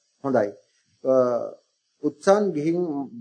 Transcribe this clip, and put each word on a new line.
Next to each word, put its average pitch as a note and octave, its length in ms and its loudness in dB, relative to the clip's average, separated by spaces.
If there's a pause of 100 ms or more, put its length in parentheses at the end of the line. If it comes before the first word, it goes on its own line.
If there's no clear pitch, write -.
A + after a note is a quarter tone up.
(240)
හොඳයි. A#2+ 260 0 (540)
අ, C3 100 2 (880)
උත්සන් G3 480 2
ගිහින් E3 300 -2 (400)